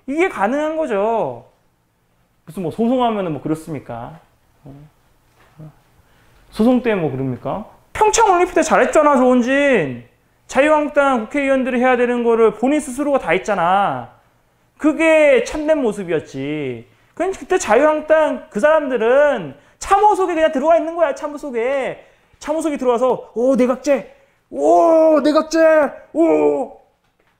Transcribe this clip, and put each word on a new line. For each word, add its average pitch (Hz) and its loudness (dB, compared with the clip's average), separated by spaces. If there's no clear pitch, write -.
이게 320 -2
가능한 294 -4
거죠. 208 -4
무슨 180 -12
뭐 156 -4
소송하면은 226 -2
뭐 139 -8
그렇습니까? 151 -10
어? 139 -20
어? 156 -20
소송 240 2
때문에 196 -2
뭐 131 -4
그럽니까? 135 -6
평창 427 2
올림픽 359 0
때 339 2
잘했잖아, 285 2
조원진. 247 0
자유한국당 277 2
국회의원들이 262 -2
해야 254 2
되는 240 0
거를 226 2
본인 285 0
스스로가 277 -4
다 170 -4
했잖아. 180 -2
그게 294 2
참된 311 -2
모습이었지. 147 -6
그럼 370 -4
그때 359 -4
자유한국당 302 0
그 202 -8
사람들은 262 0
참호 403 2
속에 359 -2
그냥 320 0
들어와 311 2
있는 320 -4
거야, 320 0
참호 294 -12
속에. 247 -6
참호 302 -6
속에 294 -4
들어와서, 247 -2
"오, 254 2
내각제! 254 0
오, 320 4
내각제! 311 2
오!" 302 0